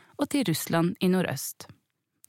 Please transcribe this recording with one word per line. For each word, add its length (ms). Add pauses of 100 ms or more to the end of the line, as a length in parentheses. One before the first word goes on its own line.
(160)
og 160
til 160
Russland 460 (100)
i 80
nordøst. 540 (640)